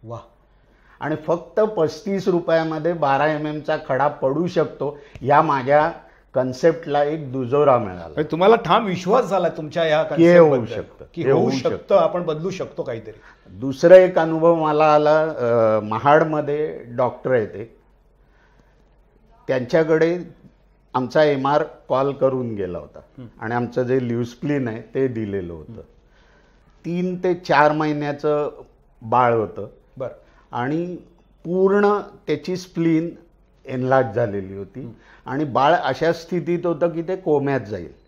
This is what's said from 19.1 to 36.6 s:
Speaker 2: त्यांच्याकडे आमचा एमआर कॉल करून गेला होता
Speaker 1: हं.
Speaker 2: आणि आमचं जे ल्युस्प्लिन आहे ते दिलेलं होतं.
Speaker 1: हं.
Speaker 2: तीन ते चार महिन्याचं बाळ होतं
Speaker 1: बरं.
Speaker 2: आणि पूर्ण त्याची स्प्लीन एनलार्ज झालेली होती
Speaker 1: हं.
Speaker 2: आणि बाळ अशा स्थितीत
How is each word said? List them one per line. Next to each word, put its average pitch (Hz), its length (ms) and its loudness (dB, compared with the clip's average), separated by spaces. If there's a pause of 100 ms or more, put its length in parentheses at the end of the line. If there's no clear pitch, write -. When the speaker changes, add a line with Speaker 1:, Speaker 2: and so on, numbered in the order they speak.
Speaker 2:
त्यांच्याकडे 160 680 0 (760)
आमचा 131 300 2
एमआर 143 400 2 (240)
कॉल 139 240 0
करून 127 420 -2
गेला 92 240 -6
होता 73 200 -18 (200)
Speaker 1:
हं. 123 80 -18 (140)
Speaker 2:
आणि 113 140 -6
आमचं 120 280 -2
जे 127 260 -2
ल्युस्प्लिन 120 600 -4
आहे 113 140 -10 (120)
ते 135 140 0
दिलेलं 98 440 -6
होतं. 80 200 -16
Speaker 1:
हं. 110 80 -18 (1040)
Speaker 2:
तीन 180 400 -4
ते 180 100 0
चार 151 380 4
महिन्याचं 147 800 -4 (520)
बाळ 120 320 2
होतं 98 320 -4 (300)
Speaker 1:
बरं. 127 140 -10 (420)
Speaker 2:
आणि 160 440 -6 (480)
पूर्ण 196 540 2 (280)
त्याची 156 300 -4
स्प्लीन 165 540 -2 (560)
एनलार्ज 127 500 0
झालेली 98 400 -4
होती 98 240 -14
Speaker 1:
हं. 127 100 -14 (360)
Speaker 2:
आणि 139 180 -4
बाळ 135 300 2
अशा 160 380 -2
स्थितीत 170 540 -4